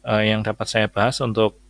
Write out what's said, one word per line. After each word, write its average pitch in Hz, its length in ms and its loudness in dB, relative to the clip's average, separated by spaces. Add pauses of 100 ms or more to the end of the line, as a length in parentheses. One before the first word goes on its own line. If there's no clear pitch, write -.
eh, 107 320 0
yang 107 80 0
dapat 104 320 -6
saya 107 160 2
bahas 113 320 0
untuk 110 500 0